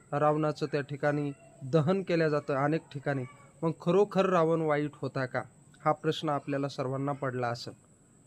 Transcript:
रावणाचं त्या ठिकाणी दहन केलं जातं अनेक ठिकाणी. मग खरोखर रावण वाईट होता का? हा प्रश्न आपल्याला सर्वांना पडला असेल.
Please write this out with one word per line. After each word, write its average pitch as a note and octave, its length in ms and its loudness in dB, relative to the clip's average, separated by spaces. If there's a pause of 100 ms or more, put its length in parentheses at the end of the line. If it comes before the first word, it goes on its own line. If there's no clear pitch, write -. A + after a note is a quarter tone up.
(120)
रावणाचं D3+ 540 2
त्या D3 140 -2
ठिकाणी D3 520 -2 (320)
दहन D#3+ 380 2
केलं E3 260 2
जातं D3 260 0
अनेक D3 260 2 (120)
ठिकाणी. C3+ 320 -4 (380)
मग E3 80 0 (100)
खरोखर F#3+ 460 2
रावण E3 340 4
वाईट D3 340 0
होता C3+ 320 -4
का? B2+ 160 -4 (420)
हा D3+ 80 4
प्रश्न D#3 360 -4
आपल्याला C#3 400 -2
सर्वांना C3+ 440 -4
पडला B2+ 360 -4
असेल. A#2 260 -8 (520)